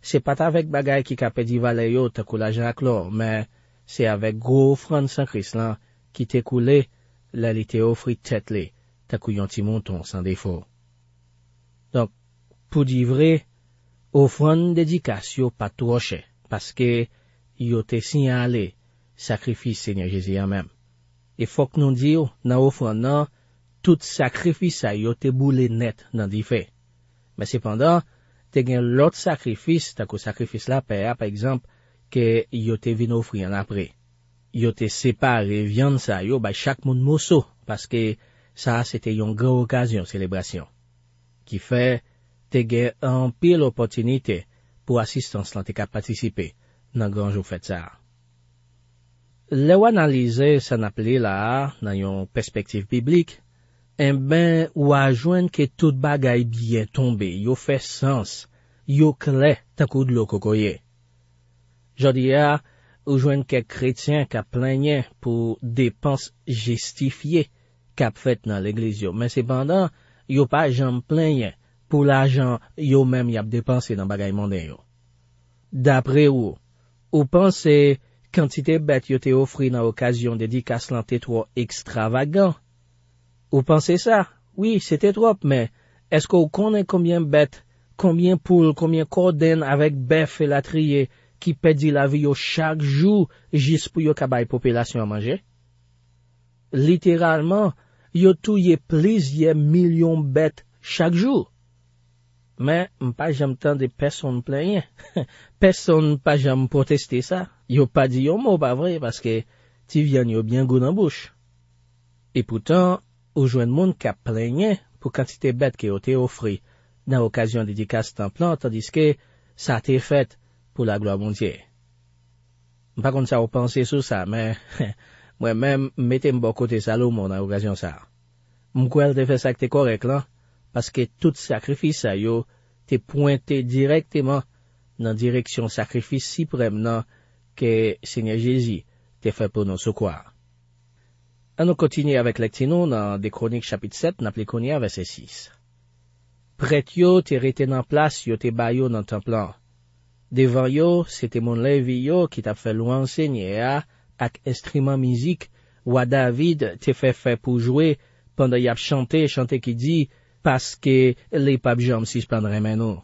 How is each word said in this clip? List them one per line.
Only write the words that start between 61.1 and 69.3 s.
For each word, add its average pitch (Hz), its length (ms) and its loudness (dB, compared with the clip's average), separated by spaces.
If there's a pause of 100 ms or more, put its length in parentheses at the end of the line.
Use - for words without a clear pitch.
Jodi 131 320 2
a, 147 300 2 (420)
ou 139 160 0
jwenn 139 240 2
kèk 127 240 -2
kretyen 139 640 -2
k 113 100 -4
ap - 140 -12
plenyen 135 500 0 (160)
pou 117 400 -2
depans 120 720 -2 (160)
jestifye 131 1000 -4 (480)
k 131 160 -2
ap - 100 -8
fèt 120 300 -2
nan 101 160 -4
legliz 107 400 -4
yo. 90 80 -4
Men 117 180 -4